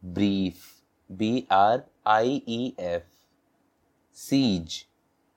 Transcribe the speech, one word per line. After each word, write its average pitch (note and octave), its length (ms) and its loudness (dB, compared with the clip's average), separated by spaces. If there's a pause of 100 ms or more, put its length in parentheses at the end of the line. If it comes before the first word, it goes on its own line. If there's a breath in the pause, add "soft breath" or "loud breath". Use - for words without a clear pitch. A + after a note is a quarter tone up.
brief, F#2+ 520 0 (560)
बी A2 380 -2
आर G#2 320 4 (240)
आई A#2+ 420 2
ई A#2 320 -6
F, E2+ 240 -6 (1120)
siege, G#2 720 -2 (500)